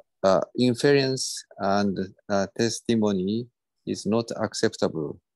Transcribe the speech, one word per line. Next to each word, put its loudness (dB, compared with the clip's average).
uh, 6
inference 2
and, 2
uh, 0
testimony 0
is -6
not 0
acceptable. -4